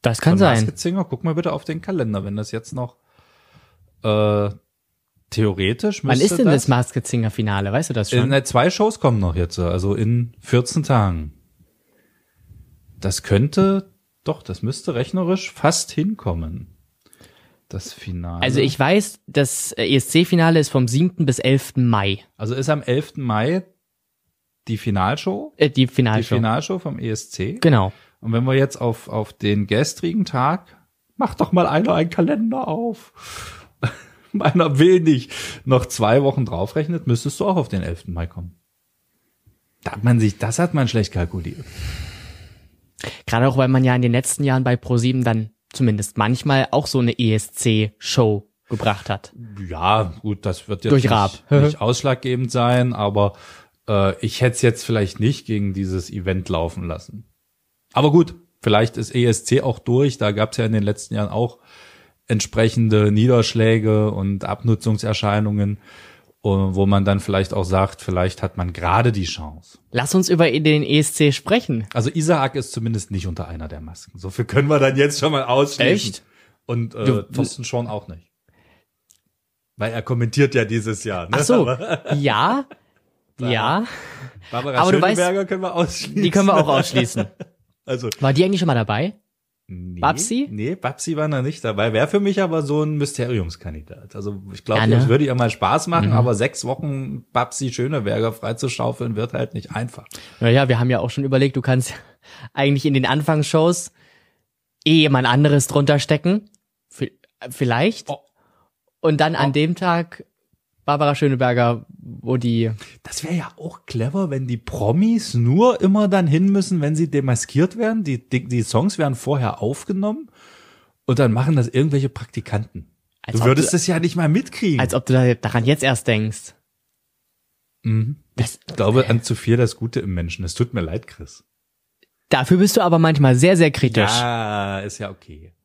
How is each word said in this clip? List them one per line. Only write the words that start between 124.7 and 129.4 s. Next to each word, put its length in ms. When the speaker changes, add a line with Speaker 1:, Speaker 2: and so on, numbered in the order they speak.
Speaker 1:
Als 160
ob 120
du 80
da, 200
daran 300
jetzt 180
erst 240
denkst. 480
Speaker 2:
Mhm. 360
Speaker 1:
Das 320
Speaker 2:
Ich 80
glaube 300
Speaker 1:
äh. 20
Speaker 2:
an 160
zu 100
viel 220